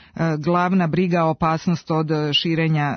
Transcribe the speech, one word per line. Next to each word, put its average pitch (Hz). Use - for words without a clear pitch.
glavna 175
briga 170
opasnost 160
od 156
širenja 156